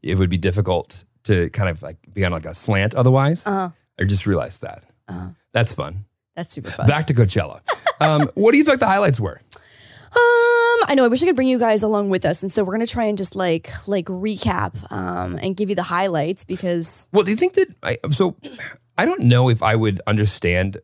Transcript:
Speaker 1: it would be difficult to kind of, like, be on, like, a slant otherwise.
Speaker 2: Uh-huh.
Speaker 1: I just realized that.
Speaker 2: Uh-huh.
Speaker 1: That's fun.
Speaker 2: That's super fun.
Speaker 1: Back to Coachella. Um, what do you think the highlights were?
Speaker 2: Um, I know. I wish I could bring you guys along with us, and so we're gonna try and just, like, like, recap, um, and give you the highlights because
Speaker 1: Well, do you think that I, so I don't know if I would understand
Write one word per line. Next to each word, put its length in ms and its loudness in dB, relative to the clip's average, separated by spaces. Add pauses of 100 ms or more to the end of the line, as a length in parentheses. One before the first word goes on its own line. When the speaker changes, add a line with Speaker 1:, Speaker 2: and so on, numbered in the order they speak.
Speaker 1:
it 160 -2
would 120 4
be 80 0
difficult 640 -2 (220)
to 240 0
kind 180 -2
of, 160 -6
like, 140 -14 (160)
be 100 -2
on, 80 0
like, 140 -6
a 80 -12
slant 420 0
otherwise. 500 2
Speaker 2:
Uh-huh. 220 -2 (320)
Speaker 1:
I 60 0
just 200 0
realized 360 -2
that. 240 -16 (240)
Speaker 2:
Uh-huh. 220 -12 (200)
Speaker 1:
That's 220 0
fun. 320 -10 (320)
Speaker 2:
That's 160 -10
super 180 -12
fun. 160 0
Speaker 1:
Back 200 2
to 60 0
Coachella. 460 0 (400)
Um, 360 2
what 180 4
do 60 6
you 40 6
think 160 2
the 80 2
highlights 320 2
were? 220 -6 (100)
Speaker 2:
Um, 1400 0
I 80 2
know. 80 2
I 60 4
wish 120 0
I 40 2
could 100 2
bring 140 0
you 100 0
guys 240 2
along 260 0
with 140 0
us, 200 0
and 80 -4
so 120 2
we're 100 -4
gonna 140 -2
try 180 -2
and 120 -2
just, 180 -4
like, 340 -2 (180)
like, 180 -2
recap, 840 -4
um, 520 -6
and 160 -4
give 120 -2
you 60 0
the 80 -2
highlights 640 -2
because 680 -2
Speaker 1:
Well, 120 4
do 80 0
you 60 0
think 180 0
that 120 2 (160)
I, 140 -4 (140)
so 260 0 (600)
I 60 2
don't 200 0
know 260 6
if 120 0
I 140 2
would 320 0
understand 760 0